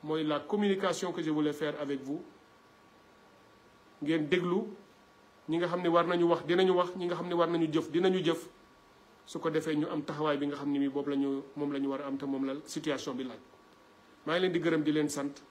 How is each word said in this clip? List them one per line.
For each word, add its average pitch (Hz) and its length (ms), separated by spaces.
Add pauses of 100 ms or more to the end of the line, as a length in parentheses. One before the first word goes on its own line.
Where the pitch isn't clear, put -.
mooy 156 220
la 151 160
communication 196 720
que 170 100
je 156 80
voulais 151 220
faire 147 260
avec 139 240
vous. 143 200 (1800)
Ngeen 151 260
déglu, 180 360 (840)
ñi 160 80
nga 175 120
xam 175 140
ne 175 60
war 170 180
nañu 175 220
wax 170 160
dinañu 180 300
wax, 175 220
ñi 180 100
nga 175 80
xam 175 140
ne 175 60
war 170 140
nañu 165 240
jëf 160 180
dinañu 180 320
jëf, 165 240 (760)
su - 160
ko 165 80
defee 156 260
ñu 151 140
am 151 140
taxawaay 151 340
bi 143 120
nga 143 80
xam 143 140
ne 143 80
mi 139 100
boobu 139 220
la 139 60
ñu, 139 260 (140)
moom 143 160
la 139 60
ñu 139 100
war 135 140
a 139 40
am 135 120
te 143 80
moom 135 180
la 135 80 (140)
situation 147 480
bi 127 100
laaj. 117 140 (880)
Maa 156 80
ngi 180 80
leen 185 100
di 165 80
gërëm, 160 220
di 151 100
leen 147 160
sant. 143 240 (180)